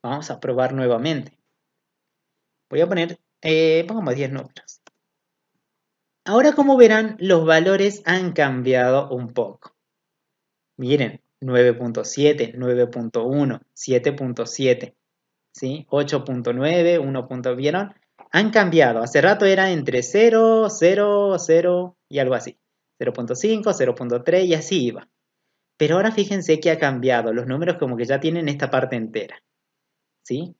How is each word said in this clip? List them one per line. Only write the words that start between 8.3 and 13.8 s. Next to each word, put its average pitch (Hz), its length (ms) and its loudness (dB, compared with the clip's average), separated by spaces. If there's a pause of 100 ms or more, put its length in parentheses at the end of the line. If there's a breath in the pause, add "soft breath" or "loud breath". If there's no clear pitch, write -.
cambiado 131 760 0
un 123 180 -8
poco. 113 480 -8 (1000)
Miren, 127 460 -2 (180)
nueve 123 340 4
punto 117 300 -6
siete, 139 540 0
nueve 123 300 0
punto 117 380 -6
uno, 135 360 -2 (120)
siete 131 380 -2